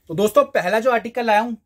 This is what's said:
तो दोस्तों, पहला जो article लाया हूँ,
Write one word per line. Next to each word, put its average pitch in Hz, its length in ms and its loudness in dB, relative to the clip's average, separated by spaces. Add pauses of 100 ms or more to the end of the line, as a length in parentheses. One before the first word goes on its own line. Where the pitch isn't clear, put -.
(100)
तो 160 40 -10
दोस्तों, 190 320 2
पहला 185 340 -2
जो 247 100 0
article 233 360 -2
लाया 214 140 2
हूँ, 233 140 -4 (120)